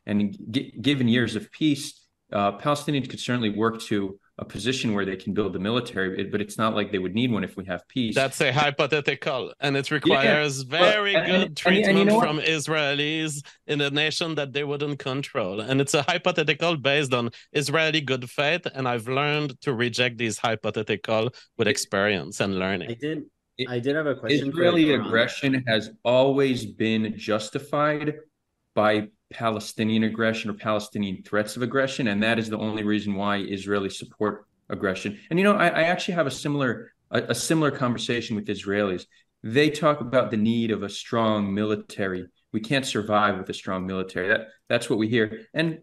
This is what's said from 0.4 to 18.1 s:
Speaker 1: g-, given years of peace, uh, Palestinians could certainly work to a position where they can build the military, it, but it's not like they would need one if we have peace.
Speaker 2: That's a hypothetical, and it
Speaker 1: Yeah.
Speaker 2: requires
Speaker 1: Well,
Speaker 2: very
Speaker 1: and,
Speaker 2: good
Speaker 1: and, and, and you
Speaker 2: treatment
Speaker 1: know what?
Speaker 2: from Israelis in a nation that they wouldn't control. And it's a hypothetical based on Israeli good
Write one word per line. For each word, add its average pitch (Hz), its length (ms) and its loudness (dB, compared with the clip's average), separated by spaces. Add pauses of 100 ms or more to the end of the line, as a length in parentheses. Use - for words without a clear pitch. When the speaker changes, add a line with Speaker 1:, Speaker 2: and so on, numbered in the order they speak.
Speaker 1:
g-, 139 300 -4
given 131 260 2
years 113 280 2
of 104 160 -8
peace, 147 500 -2 (320)
uh, 101 240 0
Palestinians 143 520 -2
could 120 100 -10
certainly 120 320 -2
work 113 320 0
to 98 360 -2 (180)
a 107 60 -10
position 113 500 -2
where 101 120 0
they 95 100 -4
can 95 180 -6
build 98 200 0
the 95 60 -4
military, 98 600 -2
it, 95 100 -4
but 104 120 -2
it's - 160 -10
not 110 180 0
like 101 160 -2
they 98 80 0
would 92 160 -4
need 123 160 2
one 95 140 0
if - 100 -10
we 95 80 -8
have 90 240 -8
peace. 120 280 -2
Speaker 2:
That's 135 260 0
a 135 100 2
hypothetical, 143 1080 0
and 139 160 0
it 139 120 -4
Speaker 1:
Yeah. 156 60 0
Speaker 2:
requires 143 720 2
Speaker 1:
Well, 170 260 4
Speaker 2:
very 202 240 2
Speaker 1:
and, 170 100 2
Speaker 2:
good 185 100 2
Speaker 1:
and, 196 80 4
and, - 240 -2
and 190 100 6
you 208 60 4 (100)
Speaker 2:
treatment 196 140 6
Speaker 1:
know 214 80 6
what? 220 120 4
Speaker 2:
from 151 120 0
Israelis 151 1080 0 (220)
in 147 120 0
a 139 100 2
nation 151 460 0
that 139 160 -4
they 143 140 -4
wouldn't 143 340 -4
control. 120 600 -4
And 131 180 2
it's 139 140 2
a 147 80 4
hypothetical 170 720 2
based 139 380 2
on 117 160 0 (240)
Israeli 151 480 2
good 131 280 -4